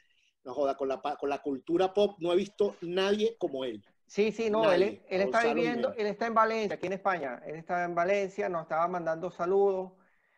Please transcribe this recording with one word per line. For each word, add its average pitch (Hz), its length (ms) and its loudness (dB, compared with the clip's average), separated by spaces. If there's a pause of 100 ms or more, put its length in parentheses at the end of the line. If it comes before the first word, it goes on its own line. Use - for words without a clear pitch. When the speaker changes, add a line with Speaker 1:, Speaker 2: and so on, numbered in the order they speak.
(440)
Speaker 1:
no 127 100 -10
joda, 135 220 0
con 135 120 -2
la 131 120 -4
pa-, 143 160 -4
con 143 120 -4
la 139 120 -4
cultura 170 540 0
pop 202 240 2
no 175 140 0
he 175 40 4
visto 202 460 0
nadie 202 560 0
como 139 260 -4
él. 110 200 -8 (220)
Speaker 2:
Sí, 214 240 2
sí, 220 200 -2
no, 214 120 2
Speaker 1:
Nadie. 196 140 6 (100)
Speaker 2:
él, 214 220 -6
él 185 140 0
está 196 160 2
Speaker 1:
Gonzalo 233 180 2
Speaker 2:
viviendo, 240 340 0
Speaker 1:
Jiménez. 214 160 -2
Speaker 2:
él 208 60 -2
está 214 160 -4
en 226 60 -4
Valencia, 220 420 2
aquí - 100 -6
en 190 60 -4
España. 175 520 -4
Él 151 120 -10
está 175 260 -4
en 175 140 -4
Valencia, 196 520 0
nos 175 140 -4
estaba 160 240 0
mandando 175 460 -4
saludos. 190 640 0 (440)